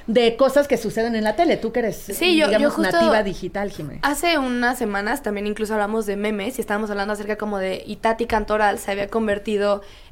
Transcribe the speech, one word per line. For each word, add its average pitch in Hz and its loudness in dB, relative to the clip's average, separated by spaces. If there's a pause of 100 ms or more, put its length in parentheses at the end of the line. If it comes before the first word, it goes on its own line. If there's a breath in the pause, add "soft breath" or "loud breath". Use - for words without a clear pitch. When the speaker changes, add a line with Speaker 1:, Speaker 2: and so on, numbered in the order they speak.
Speaker 1:
de 233 4
cosas 269 4
que 262 2
suceden 226 -2
en 214 0
la 214 2
tele. 320 4
Tú 226 -4
que 247 -2
eres, 214 -2
Speaker 2:
Sí, 339 0
yo, - 4
yo 208 4
Speaker 1:
digamos, 294 4
Speaker 2:
justo 240 2
Speaker 1:
nativa 320 4
digital, 196 -6
Jimé. 151 -10
Speaker 2:
hace 294 2
unas 247 0
semanas 208 -2
también 208 -4
incluso 208 -4
hablamos 214 0
de 202 -2
memes 208 -4
y 233 -2
estábamos 208 -4
hablando 202 -2
acerca 208 -4
como 208 -4
de 190 -4
Itati 220 -2
Cantoral 214 0
se - -8
había 202 -4
convertido 202 0 (280 loud breath)